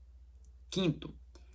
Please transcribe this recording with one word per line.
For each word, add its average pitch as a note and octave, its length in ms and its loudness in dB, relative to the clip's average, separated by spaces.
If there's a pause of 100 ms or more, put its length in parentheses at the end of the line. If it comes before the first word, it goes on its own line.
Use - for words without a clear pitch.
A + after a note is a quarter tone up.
(720)
Quinto, E3 440 2 (400)